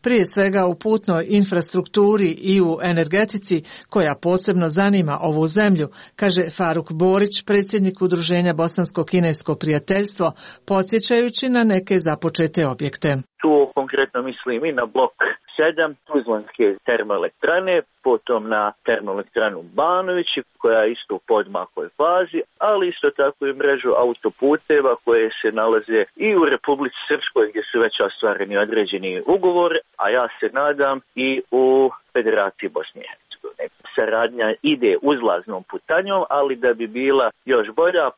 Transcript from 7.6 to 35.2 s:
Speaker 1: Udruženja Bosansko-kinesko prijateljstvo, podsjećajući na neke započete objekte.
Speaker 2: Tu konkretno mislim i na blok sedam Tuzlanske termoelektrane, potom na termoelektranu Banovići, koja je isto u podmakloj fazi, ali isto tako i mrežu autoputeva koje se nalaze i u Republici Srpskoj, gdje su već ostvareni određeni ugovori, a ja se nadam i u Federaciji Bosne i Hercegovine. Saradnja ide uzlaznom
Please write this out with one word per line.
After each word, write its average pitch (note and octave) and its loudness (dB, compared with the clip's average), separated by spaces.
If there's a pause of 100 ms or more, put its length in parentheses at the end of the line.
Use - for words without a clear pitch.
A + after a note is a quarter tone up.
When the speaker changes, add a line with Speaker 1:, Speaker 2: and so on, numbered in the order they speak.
Speaker 1:
Udruženja F3 0
Bosansko-kinesko E3 0
prijateljstvo, E3 -2 (340)
podsjećajući A3+ 0
na A#3+ 2
neke F#3+ 2
započete D#3+ -2
objekte. C#3 -4 (320)
Speaker 2:
Tu C#3+ 4
konkretno C3+ -2
mislim B2+ -6
i D#3+ -2
na B2 -2
blok B2 0 (420)
sedam D#3 2 (160)
Tuzlanske A#2 -2 (240)
termoelektrane, A#2+ 0 (280)
potom A#2 0 (140)
na G#2 2 (240)
termoelektranu G2+ -2 (180)
Banovići, F3+ -2 (200)
koja A2+ 4
je A2 2
isto - -10
u - -12
podmakloj G2 -4 (120)
fazi, E3 0 (300)
ali G3 0
isto - -4 (140)
tako C#3 0
i C3+ -4
mrežu C3 0 (120)
autoputeva C3 0 (120)
koje A2+ 4 (120)
se A2+ -2 (100)
nalaze A2 2 (240)
i A3 2 (120)
u - 6 (100)
Republici C#3 -4
Srpskoj, C3+ 0
gdje G#2+ -6
su - -10 (100)
već G#2+ -4 (120)
ostvareni G2+ -4
određeni G2+ -2 (240)
ugovori, F3 2 (220)
a G2+ 0
ja A#2+ 0 (120)
se A2 -4 (140)
nadam C#3 0 (300)
i - 0 (220)
u C3 4 (480)
Federaciji G#2 -2
Bosne - -10
i - -18
Hercegovine. - -14 (300)
Saradnja A2+ 0 (260)
ide A#2+ 2 (200)
uzlaznom G2 -2